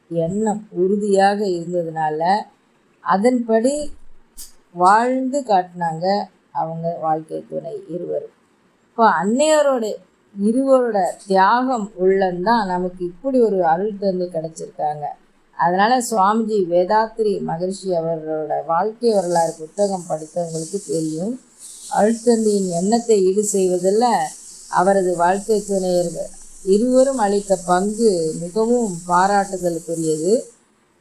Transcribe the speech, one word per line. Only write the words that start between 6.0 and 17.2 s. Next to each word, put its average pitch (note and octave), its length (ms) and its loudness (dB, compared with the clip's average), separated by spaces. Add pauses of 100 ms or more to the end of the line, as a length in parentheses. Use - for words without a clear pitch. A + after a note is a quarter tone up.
அவங்க E3 480 -6
வாழ்க்கை D#3+ 500 -4
துணை D#3+ 260 -8 (120)
இருவரும். D3+ 460 -8 (560)
இப்போ A3 200 4
அன்னையரோட B3+ 840 2 (480)
இருவரோட A#3 680 2 (160)
தியாகம் G#3+ 640 2 (100)
உள்ளம்தான் F#3 680 2
நமக்கு F3+ 380 -4
இப்படி B3+ 360 -2
ஒரு G3 240 2
அருள் G3 340 0
தந்தை F3+ 340 -2
கிடைச்சிருக்காங்க. D#3 720 -6 (520)
அதனால G3 540 2
சுவாமிஜி G#3+ 600 0
வேதாத்ரி G#3 680 0